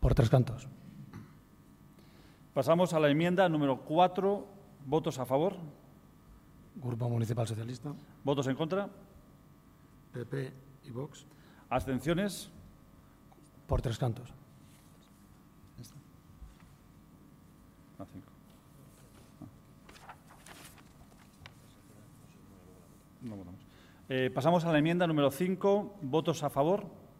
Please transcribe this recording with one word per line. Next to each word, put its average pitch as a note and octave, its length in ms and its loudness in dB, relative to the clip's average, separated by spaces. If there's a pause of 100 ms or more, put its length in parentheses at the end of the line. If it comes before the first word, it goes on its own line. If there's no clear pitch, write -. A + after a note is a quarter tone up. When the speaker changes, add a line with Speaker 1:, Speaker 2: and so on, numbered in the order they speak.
Speaker 1:
Por B2 120 4
tres A#2 160 6
cantos. A#2+ 380 2 (1900)
Speaker 2:
Pasamos E3 380 4
a E3 80 2
la D3+ 100 6
enmienda F3 380 4
número D3 380 2
cuatro. F#3 640 2 (380)
¿Votos D3+ 320 0
a B2+ 80 -4
favor? D3 300 2 (1200)
Speaker 1:
Grupo A#2+ 320 -4
Municipal A#2 400 0
Socialista. A#2 460 -8 (280)
Speaker 2:
¿Votos C#3 260 0
en C3 100 0
contra? F#3+ 320 -2 (1200)
Speaker 1:
P A#2+ 140 -10
P C3 280 -6 (300)
y - 80 -16
Vox. B2+ 340 -12 (440)
Speaker 2:
¿Abstenciones? C#3 840 -2 (1160)
Speaker 1:
Por B2+ 140 0
tres A#2 160 -4
cantos. - 340 -4 (3750)
Speaker 2:
A G2 80 -12
cinco. - 260 -20 (4000)
No A2+ 120 -10
votamos. F#2+ 240 -16 (480)
Eh, C3 240 0
pasamos D#3 340 4
a E3 60 0
la D3+ 60 6
enmienda E3+ 300 4
número D3 240 4
cinco. G3 720 0
¿Votos D3+ 400 0
a C#3+ 80 0
favor? F3 340 2 (340)